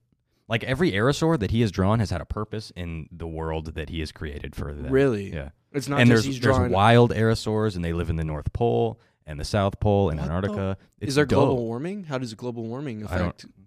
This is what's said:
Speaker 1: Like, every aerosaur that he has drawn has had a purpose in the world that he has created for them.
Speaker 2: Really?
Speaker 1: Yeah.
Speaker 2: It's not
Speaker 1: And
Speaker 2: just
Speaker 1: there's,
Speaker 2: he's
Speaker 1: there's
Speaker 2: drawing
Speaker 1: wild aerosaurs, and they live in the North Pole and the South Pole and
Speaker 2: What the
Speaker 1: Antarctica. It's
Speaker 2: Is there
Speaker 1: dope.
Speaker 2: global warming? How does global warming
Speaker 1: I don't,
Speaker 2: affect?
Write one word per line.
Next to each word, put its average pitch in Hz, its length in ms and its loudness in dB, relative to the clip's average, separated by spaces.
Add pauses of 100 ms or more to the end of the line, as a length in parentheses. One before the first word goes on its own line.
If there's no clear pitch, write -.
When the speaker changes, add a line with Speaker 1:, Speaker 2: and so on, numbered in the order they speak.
(480)
Speaker 1:
Like, 110 160 -2
every 135 300 0
aerosaur 143 460 2
that 92 120 0
he 113 100 4
has 107 100 2
drawn 101 280 2
has 101 100 2
had 87 100 -4
a - 60 -10
purpose - 500 -8
in 82 360 -8
the 82 160 -10
world 80 480 -6
that 76 140 -8
he 80 100 -8
has 78 120 -6
created 71 440 -10
for 73 180 -8
them. - 180 -8
Speaker 2:
Really? 120 400 2
Speaker 1:
Yeah. 71 180 -8 (220)
Speaker 2:
It's 139 160 -6
not 143 140 2
Speaker 1:
And 120 80 8
Speaker 2:
just 113 140 6
Speaker 1:
there's, 135 120 -4
Speaker 2:
he's 123 80 -6
Speaker 1:
there's - 140 4
Speaker 2:
drawing - 140 2
Speaker 1:
wild 117 400 6
aerosaurs, 110 640 0
and 87 100 -2
they 82 80 0
live 85 160 -2
in 82 80 -2
the 80 80 -2
North 76 260 -6
Pole 117 480 0 (260)
and 76 140 -10
the 69 60 -6
South 98 340 0
Pole 101 300 4
and 78 100 -2
Speaker 2:
What 71 80 -4
the 78 60 -4
Speaker 1:
Antarctica. 95 440 -2 (220)
It's - 100 -6
Speaker 2:
Is 131 60 -2
there 147 100 4
Speaker 1:
dope. 127 220 4
Speaker 2:
global 120 180 0
warming? 165 400 -6
How 143 120 -4
does 123 160 -8
global 117 320 -8
warming 113 420 -8
Speaker 1:
I 92 120 -4
don't, 90 80 0
Speaker 2:
affect? - 180 -10 (220)